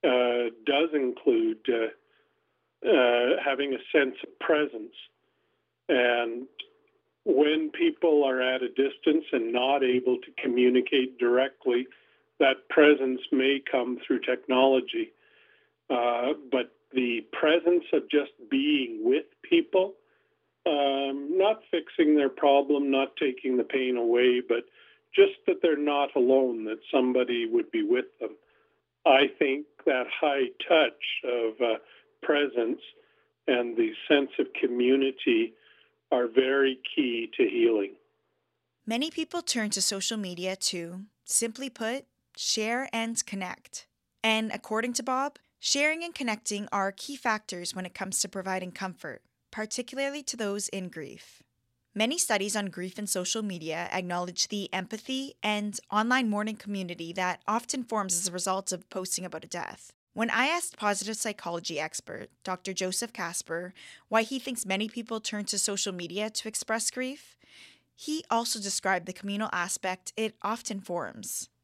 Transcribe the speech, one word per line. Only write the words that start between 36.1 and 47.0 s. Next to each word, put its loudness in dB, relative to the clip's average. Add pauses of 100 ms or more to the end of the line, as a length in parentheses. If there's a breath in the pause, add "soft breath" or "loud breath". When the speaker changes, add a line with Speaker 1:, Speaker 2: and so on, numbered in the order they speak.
Speaker 1:
are 2
very 2 (180)
key 0 (100)
to 4
healing. 2 (880)
Speaker 2:
Many -4
people -6
turn -2
to -4
social -4
media -8
to, -8 (180)
simply -4
put, -8 (300)
share -4
and -4
connect. -12 (340)
And 0
according -4
to -4
Bob, -4 (200)
sharing 0
and -10
connecting -6
are -2
key -12